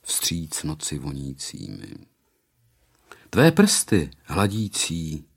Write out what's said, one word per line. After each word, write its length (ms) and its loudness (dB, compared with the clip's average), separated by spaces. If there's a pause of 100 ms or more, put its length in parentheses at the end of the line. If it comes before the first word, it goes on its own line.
vstříc 600 -4
noci 360 -6
vonícími. 960 -10 (1400)
Tvé 220 8
prsty 580 4 (140)
hladící 1000 -2 (120)